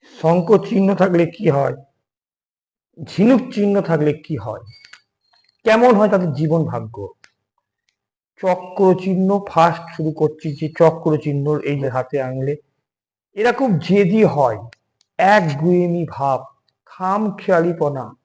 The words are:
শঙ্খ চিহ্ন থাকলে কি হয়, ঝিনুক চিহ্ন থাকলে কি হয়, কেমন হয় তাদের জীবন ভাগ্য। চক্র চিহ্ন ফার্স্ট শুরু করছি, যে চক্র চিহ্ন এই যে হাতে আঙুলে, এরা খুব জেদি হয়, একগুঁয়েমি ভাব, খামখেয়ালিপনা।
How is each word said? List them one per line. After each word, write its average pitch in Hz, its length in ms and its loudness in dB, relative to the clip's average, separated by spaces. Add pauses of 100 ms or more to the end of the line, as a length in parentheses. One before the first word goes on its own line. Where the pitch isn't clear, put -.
(140)
শঙ্খ 170 340 0 (200)
চিহ্ন 190 220 2 (120)
থাকলে 175 220 2 (120)
কি 208 100 -6 (100)
হয়, 135 200 -2 (1200)
ঝিনুক 220 420 2 (100)
চিহ্ন 202 300 0
থাকলে 151 300 0 (140)
কি 156 180 -8
হয়, 107 200 -12 (1000)
কেমন 233 300 6
হয় 208 180 4
তাদের 180 160 0 (100)
জীবন 160 220 0 (100)
ভাগ্য। 113 240 -10 (1500)
চক্র 190 420 -2 (200)
চিহ্ন 190 260 0 (200)
ফার্স্ট 165 360 2 (100)
শুরু 156 240 -4
করছি, 156 280 -2 (120)
যে 156 80 -6 (120)
চক্র 165 320 2 (140)
চিহ্ন 143 200 -4 (240)
এই 143 100 -4
যে 143 160 -4
হাতে 131 220 -6 (100)
আঙুলে, 135 260 -6 (800)
এরা 220 180 0
খুব 262 160 -2 (160)
জেদি 202 360 2 (140)
হয়, 120 240 0 (600)
একগুঁয়েমি 175 840 2 (120)
ভাব, 135 240 -2 (520)
খামখেয়ালিপনা। 175 1120 -2 (200)